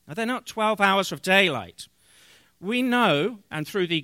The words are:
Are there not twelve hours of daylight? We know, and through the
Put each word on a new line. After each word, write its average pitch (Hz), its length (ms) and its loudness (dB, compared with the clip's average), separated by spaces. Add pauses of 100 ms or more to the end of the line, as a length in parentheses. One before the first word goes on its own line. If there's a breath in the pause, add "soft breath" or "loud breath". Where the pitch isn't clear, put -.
Are 143 80 -14
there 220 120 -4
not 247 200 -4
twelve 214 340 -2
hours 196 300 2
of 156 120 -10
daylight? 165 680 0 (720 soft breath)
We 233 220 -2
know, 226 680 2
and 151 160 -6
through 185 220 -2
the 160 160 -2